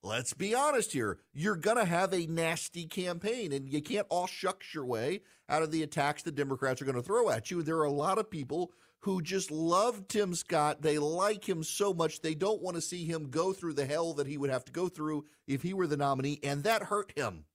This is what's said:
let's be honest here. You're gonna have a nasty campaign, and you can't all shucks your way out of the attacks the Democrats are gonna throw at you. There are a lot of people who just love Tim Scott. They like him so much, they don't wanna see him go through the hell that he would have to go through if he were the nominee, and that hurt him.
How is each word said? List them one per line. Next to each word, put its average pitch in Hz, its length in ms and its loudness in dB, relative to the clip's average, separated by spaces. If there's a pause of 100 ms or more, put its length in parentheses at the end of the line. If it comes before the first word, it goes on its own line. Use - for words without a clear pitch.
let's 117 320 -4
be 202 200 -2
honest 269 380 2
here. 110 280 -2 (120)
You're 185 240 0
gonna 214 300 2
have 175 260 2
a 175 140 0
nasty 165 600 -2
campaign, 180 680 -4
and 139 160 -4
you 143 120 0
can't 190 280 -2
all 180 180 0
shucks - 460 -4
your 147 120 -6
way 123 360 0 (260)
out 156 140 2
of 160 100 0
the 160 120 0
attacks 147 400 0
the 165 80 -6
Democrats 135 500 0
are 139 40 -4
gonna 127 180 0
throw 208 260 4
at 110 220 0
you. 175 100 0
There 160 160 0
are 156 60 4
a 147 80 2
lot 156 260 2
of 214 140 -2
people 156 400 -4 (300)
who 190 200 0
just 185 300 -2
love 190 560 2
Tim 202 260 0
Scott. 151 480 2
They 151 160 4
like 180 500 0
him 170 140 0
so 202 320 0
much, 165 280 0
they 160 120 -2
don't 190 280 0
wanna 175 180 -4
see 170 260 -6
him 160 240 -4
go 165 220 2
through 175 220 -4
the 139 120 2
hell 160 280 0
that 143 140 0
he 147 100 -6
would 139 120 0
have 127 160 0
to - 60 -20
go 175 160 0
through 151 380 -2 (200)
if 135 160 0
he 180 120 -2
were 185 140 2
the 147 100 2
nominee, 139 440 2
and 143 220 -2
that 214 200 4
hurt 202 340 -2
him. 98 260 -2 (120)